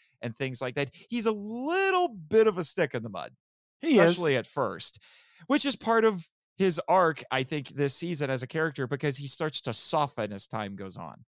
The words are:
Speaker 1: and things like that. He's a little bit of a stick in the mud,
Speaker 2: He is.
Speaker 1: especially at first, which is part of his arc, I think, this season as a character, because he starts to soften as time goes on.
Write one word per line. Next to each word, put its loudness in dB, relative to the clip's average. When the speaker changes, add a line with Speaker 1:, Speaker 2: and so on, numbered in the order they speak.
Speaker 1:
and -8
things -6
like -4
that. -2
He's -6
a 2
little 0
bit 4
of 2
a -2
stick -2
in -4
the -10
mud, -10
Speaker 2:
He 6
is. 8
Speaker 1:
especially 2
at -2
first, -4
which 2
is 0
part 2
of 2
his 2
arc, 4
I 0
think, -6
this 0
season -4
as -2
a -8
character, -4
because -2
he -8
starts -4
to -4
soften -2
as -10
time -6
goes -12
on. -14